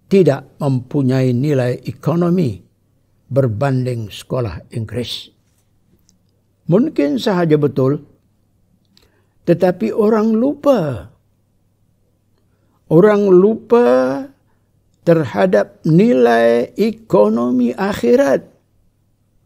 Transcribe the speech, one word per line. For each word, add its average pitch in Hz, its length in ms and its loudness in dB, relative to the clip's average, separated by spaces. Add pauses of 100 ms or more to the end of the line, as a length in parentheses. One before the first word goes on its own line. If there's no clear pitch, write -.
(140)
tidak 147 320 2 (160)
mempunyai 131 720 -2
nilai 127 480 -2
ekonomi 170 800 -2 (720)
berbanding 123 800 -2
sekolah - 640 -8
Inggris. - 560 -10 (1400)
Mungkin 285 480 0
sahaja 175 400 0
betul, 139 480 -2 (1400)
tetapi 180 400 -2
orang 220 480 0
lupa. 214 720 -2 (1800)
Orang 202 400 4
lupa 240 880 2 (840)
terhadap 185 800 0
nilai 233 960 2
ekonomi 233 960 0
akhirat. 240 720 0 (1000)